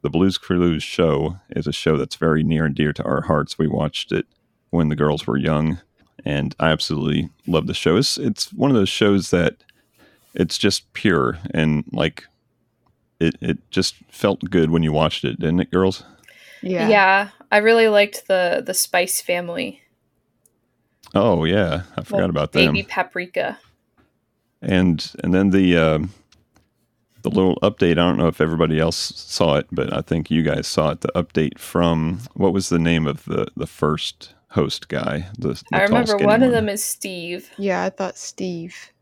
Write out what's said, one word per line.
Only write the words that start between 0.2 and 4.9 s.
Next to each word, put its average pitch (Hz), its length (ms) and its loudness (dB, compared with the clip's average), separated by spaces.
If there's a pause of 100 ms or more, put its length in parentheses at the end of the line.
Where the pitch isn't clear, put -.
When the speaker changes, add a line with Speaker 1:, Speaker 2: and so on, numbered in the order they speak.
Speaker 1:
Clues 87 460 0
show 78 540 0 (140)
is - 180 -6
a 73 40 -4
show 78 240 0
that's 67 200 -4
very 78 260 2
near 78 220 0
and 71 100 -2
dear 76 180 0
to - 120 -8
our 69 160 -2
hearts. 78 360 -2
We 80 120 0
watched 73 420 -4
it 98 160 -2 (440)
when 85 180 2
the 76 80 -2